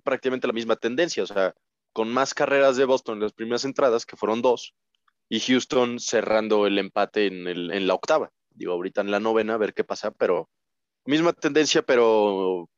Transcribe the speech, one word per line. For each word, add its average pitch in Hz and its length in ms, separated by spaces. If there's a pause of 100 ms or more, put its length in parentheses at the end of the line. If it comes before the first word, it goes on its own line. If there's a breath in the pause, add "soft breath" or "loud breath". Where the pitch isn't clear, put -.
prácticamente 127 440
la 117 60
misma 113 220
tendencia, 123 480
o 90 40
sea, 95 260 (380)
con 113 180
más 131 240
carreras 139 440
de 135 80
Boston 123 300
en 104 80
las 107 100
primeras 117 320
entradas, 131 400
que - 100
fueron 110 260
dos, 120 320 (540)
y 113 140
Houston 120 580
cerrando 107 680
el 101 120
empate 101 500
en 90 200
el, 87 240
en 95 160
la 92 80
octava. 147 360 (200)
Digo, 90 220
ahorita 92 280
en 101 100
la 101 80
novena, 110 360
a - 20
ver 104 160
qué - 100
pasa, 104 280
pero 92 380 (560)
misma 156 280
tendencia, 151 480
pero 104 960